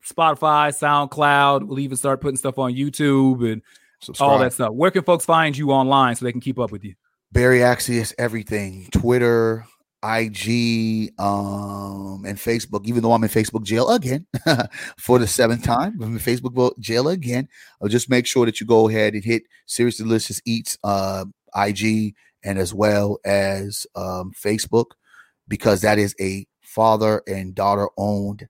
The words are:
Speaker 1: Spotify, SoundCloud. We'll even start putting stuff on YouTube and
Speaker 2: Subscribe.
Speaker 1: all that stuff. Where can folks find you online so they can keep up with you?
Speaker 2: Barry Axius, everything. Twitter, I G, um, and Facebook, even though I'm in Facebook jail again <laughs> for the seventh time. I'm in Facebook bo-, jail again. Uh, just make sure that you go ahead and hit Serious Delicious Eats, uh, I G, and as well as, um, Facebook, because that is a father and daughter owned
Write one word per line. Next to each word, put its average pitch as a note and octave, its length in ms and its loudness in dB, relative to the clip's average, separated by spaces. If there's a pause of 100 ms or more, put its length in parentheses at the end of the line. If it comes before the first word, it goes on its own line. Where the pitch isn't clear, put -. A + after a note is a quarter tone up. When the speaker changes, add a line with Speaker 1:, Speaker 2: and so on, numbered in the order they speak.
Speaker 1:
Spotify, D3+ 680 2
SoundCloud. C#3+ 880 2
We'll C3+ 140 -8
even C3+ 160 -6
start C3+ 240 -2
putting C#3 160 -4
stuff C3 220 -4
on B2+ 160 -2
YouTube C3+ 760 2
and G#2+ 120 -6 (380)
Speaker 2:
Subscribe. - 300 0
Speaker 1:
all C#3 80 6
that B2+ 140 2
stuff. A2+ 200 -4
Where D#3 180 2
can F#3 140 -2
folks E3+ 200 2
find D#3+ 320 2
you C#3+ 160 -2
online C3 440 4
so - 80 -10
they A#2+ 80 -2
can A#2+ 80 -6
keep B2 180 -6
up A2+ 120 -2
with G2+ 140 -14
you? G2 100 -16 (380)
Speaker 2:
Barry B2+ 260 6
Axius, B2 600 2
everything. G2+ 720 -6
Twitter, A#2 760 2 (380)
I A2+ 260 0
G, A2 880 0
um, G2+ 1080 -4
and G2+ 120 -8
Facebook, A2 480 -4
even A#2 160 0
though A2+ 100 4
I'm A2+ 120 4
in G#2+ 60 0
Facebook A2 340 -2
jail A2 260 0
again D3+ 360 -2 (200)
<laughs> A#2+ 220 0 (300)
for B2 200 4
the A#2 80 2
seventh A#2 380 0
time. D#3 380 -2
I'm A2 140 -6
in - 20 -8
Facebook B2 360 -4
bo-, B2 240 2
jail A2+ 300 -2
again. C#3 400 -4 (340)
Uh, G#2 60 -2
just A#2+ 200 0
make B2 180 2
sure A#2+ 200 2
that A2 140 -4
you G#2+ 60 -10
go A2 220 6
ahead G#2+ 260 0
and G#2 100 -6
hit A2+ 180 -2 (240)
Serious A#2+ 320 -2
Delicious A2 480 -2
Eats, A#2 380 -4
uh, G2 400 -2 (300)
I G2+ 180 0
G, G#2+ 420 -2 (300)
and G2 140 -4
as F2 140 -2
well G2+ 520 0
as, G2 680 -2
um, F#2 460 -8
Facebook, A2 520 0 (560)
because G2+ 340 0
that G#2 160 4
is G2+ 220 0
a F#2+ 260 -6 (140)
father A2 680 2
and F#2+ 280 -8
daughter G2+ 340 0 (100)
owned G2+ 520 -4